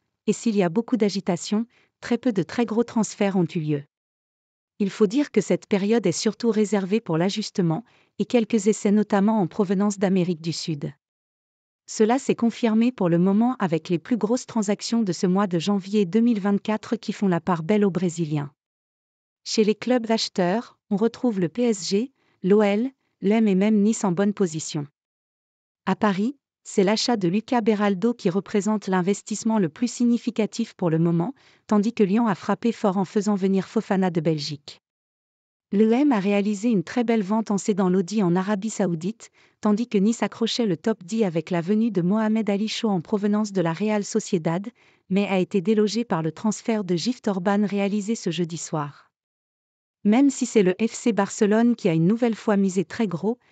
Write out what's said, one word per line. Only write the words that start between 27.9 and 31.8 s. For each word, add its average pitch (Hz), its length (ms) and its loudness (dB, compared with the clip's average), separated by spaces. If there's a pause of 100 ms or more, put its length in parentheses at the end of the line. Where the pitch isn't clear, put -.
qui 190 160 0
représente 202 560 -2
l'investissement 196 720 -2
le 175 100 2
plus 233 180 -4
significatif 233 840 -2
pour 180 160 -2
le 160 80 2
moment, 170 380 0 (320)
tandis 208 260 2